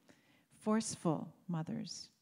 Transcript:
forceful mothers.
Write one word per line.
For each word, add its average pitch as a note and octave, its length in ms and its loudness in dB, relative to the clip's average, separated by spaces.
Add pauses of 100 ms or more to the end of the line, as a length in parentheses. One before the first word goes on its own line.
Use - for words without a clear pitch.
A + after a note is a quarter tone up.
(600)
forceful G#3+ 680 2 (220)
mothers. - 580 -4 (140)